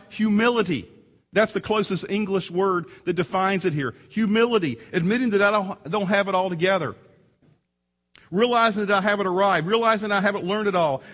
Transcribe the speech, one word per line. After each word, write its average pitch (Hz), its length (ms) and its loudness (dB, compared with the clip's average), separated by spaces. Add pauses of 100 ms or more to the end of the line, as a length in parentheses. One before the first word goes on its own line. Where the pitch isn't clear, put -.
humility. 214 800 0 (440)
That's 214 200 2
the 196 80 -4
closest 202 480 -2
English 196 420 -4
word 180 360 -2 (180)
that 180 80 -2
defines 185 520 -2
it 185 80 0
here. 139 220 -4 (140)
Humility, 214 680 0 (140)
admitting 214 380 0
that 196 120 2
I 202 80 4
don't, 190 400 -4
don't 202 160 -2
have 202 220 0
it 196 60 -2
all 185 140 0
together. 175 460 0 (1400)
Realizing 226 560 2
that 202 100 2
I 190 60 2
haven't 202 240 0
arrived, 180 400 2
realizing 220 440 0
I 202 100 2
haven't 196 240 -2
learned 208 220 -4
it 196 80 0
all, 156 280 0 (120)